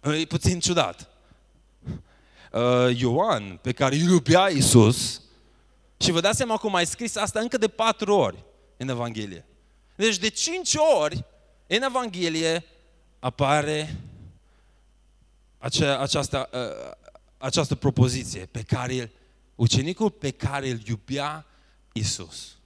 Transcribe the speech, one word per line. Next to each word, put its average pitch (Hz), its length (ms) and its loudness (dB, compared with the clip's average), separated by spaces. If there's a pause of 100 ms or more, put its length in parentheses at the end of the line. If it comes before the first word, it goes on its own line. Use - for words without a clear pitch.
E 151 220 -2
puțin 170 360 -2
ciudat. 170 480 -2 (1400)
Uh, 123 460 2
Ioan, 120 640 0
pe 127 100 -4
care 135 220 0
îl 151 60 0
iubea 175 480 6
Iisus, 127 760 6 (720)
și - 140 0
vă 170 100 2
dați 208 160 2
seama 233 200 0
cum 208 180 -2
ai 175 120 2
scris - 300 -8
asta 214 240 -2
încă 233 160 -4
de 220 120 2
patru 220 460 0
ori 123 300 2 (320)
în 131 120 -8
Evanghelie. 110 560 -6 (560)
Deci 214 180 2
de 196 100 -2
cinci 339 460 -4
ori 214 500 2 (420)
în 214 160 -2
Evanghelie 175 840 -2 (540)
apare 151 800 -2 (1600)
acea, 139 400 -2
această, 139 540 -2
uh, 92 560 -10 (300)
această 135 360 -2
propoziție 127 760 0
pe 113 120 -10
care 127 320 -4
îl, 120 160 -6 (440)
ucenicul 147 560 0
pe - 200 -6
care 139 400 -4
îl 117 160 -6
iubea 143 600 -8 (460)
Iisus. - 720 -8